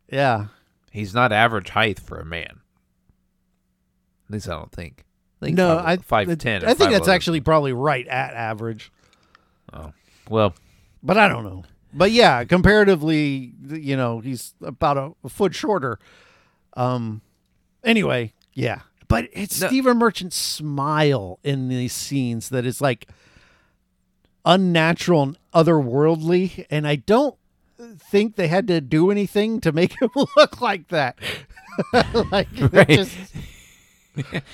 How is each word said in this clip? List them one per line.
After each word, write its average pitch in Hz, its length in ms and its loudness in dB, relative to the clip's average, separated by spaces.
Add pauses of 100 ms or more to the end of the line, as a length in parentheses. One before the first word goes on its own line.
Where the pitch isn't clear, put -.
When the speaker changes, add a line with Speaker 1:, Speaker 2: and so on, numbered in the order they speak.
(120)
Speaker 1:
Yeah. 123 360 0 (440)
Speaker 2:
He's 104 220 -10
not 120 180 2
average 110 380 2
height 107 300 -2
for - 200 -16
a 80 60 -16
man. 80 360 -14 (1700)
At 101 60 -12
least 104 160 -10
I 87 40 -8
don't - 180 -14
think. - 340 -18 (360)
I - 40 -8
think 165 120 0
Speaker 1:
No, 175 200 4
Speaker 2:
five, 175 80 -6
Speaker 1:
I, 180 160 0
Speaker 2:
five 170 380 0
ten 110 240 -4
or - 20 -6
Speaker 1:
I 202 40 4
think 254 100 4
that's - 0 -
Speaker 2:
five 339 140 4
eleven. 180 220 2
Speaker 1:
actually 165 260 -2
probably 147 320 2
right 127 340 -2
at 131 260 -4
average. 113 580 -8 (800)
Speaker 2:
Oh, 76 220 -18 (360)
well. 107 240 2 (500)
Speaker 1:
But 180 140 0
I 214 100 6
don't 123 180 -4
know. 92 180 -14 (300)
But 180 180 2
yeah, 180 320 6
comparatively, 156 1080 2 (140)
th-, 160 160 -12
you 139 120 -4
know, 117 240 -2
he's 123 420 -10
about 143 360 -2
a, 139 140 -6 (120)
a 135 60 -14
foot 185 260 -2
shorter. 143 420 -4 (800)
Um. 120 460 -4 (600)
Anyway, 143 500 0 (200)
yeah. 120 280 -6 (260)
But 233 260 0
it's 190 280 -8
Speaker 2:
No. 185 60 -2
Speaker 1:
Stephen 254 300 2
Merchant's 226 380 -2
smile 143 1080 -2
in 135 260 -4
these 123 240 -4
scenes 120 560 -6
that 127 140 -2
is, 123 160 -6
like, 135 280 -2 (1400)
unnatural 170 800 2
and 139 140 -6 (140)
otherworldly, 160 1160 2
and 151 180 -4
I 147 100 0
don't 233 380 2 (640)
think 208 380 -2
they 180 140 -2
had 190 180 0
to 170 140 0
do 156 280 2
anything 208 520 -2
to 165 100 0
make 165 220 0
<laughs> - 80 -18
him 226 80 2 (280)
look - 240 4
like 202 280 -4
that. 147 280 -2 (760)
<laughs> 247 100 4 (280)
Like, 196 240 0
it 226 160 2
Speaker 2:
Right. - 160 6
Speaker 1:
just 110 280 2 (1000)
Speaker 2:
<laughs> - 280 -10 (100)